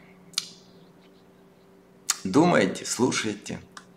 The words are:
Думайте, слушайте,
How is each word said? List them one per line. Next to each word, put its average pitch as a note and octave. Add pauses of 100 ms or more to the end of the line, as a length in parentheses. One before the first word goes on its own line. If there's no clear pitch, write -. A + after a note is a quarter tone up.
(2250)
Думайте, G2
слушайте, - (380)